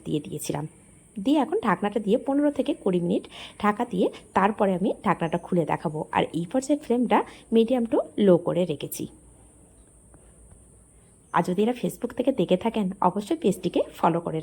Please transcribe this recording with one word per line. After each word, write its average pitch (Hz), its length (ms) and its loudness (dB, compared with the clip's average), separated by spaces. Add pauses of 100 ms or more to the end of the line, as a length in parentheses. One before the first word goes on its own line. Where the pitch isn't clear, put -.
দিয়ে 156 220 -2
দিয়েছিলাম, 147 380 -6 (580)
দিয়ে 285 220 4
এখন 349 120 -2 (100)
ঢাকনাটা 202 380 0
দিয়ে 208 120 4 (100)
পনেরো 285 300 2
থেকে 277 140 -2 (120)
কুড়ি 180 220 2
মিনিট 185 180 0 (400)
ঢাকা 208 280 2
দিয়ে 202 160 0 (300)
তারপরে 202 420 2
আমি 202 100 0 (160)
ঢাকনাটা 170 400 0
খুলে 175 260 2
দেখাবো। 156 280 -4 (160)
আর - 80 2 (160)
এই 170 120 -4
পর্যায়ে 277 340 0
ফ্লেমটা 240 340 2 (360)
medium 233 360 4
to 294 60 2 (300)
low 175 100 8 (100)
করে 165 140 0 (100)
রেখেছি। - 320 -8 (2250)
আর 170 140 2
যদি 180 180 -2
এরা 247 160 0
Facebook - 360 -6
থেকে 262 220 2
দেখে 180 260 4
থাকেন, 226 200 0 (220)
অবশ্যই 208 360 -2
পেজটিকে - 380 0 (160)
ফলো 170 280 2
করে 160 180 -4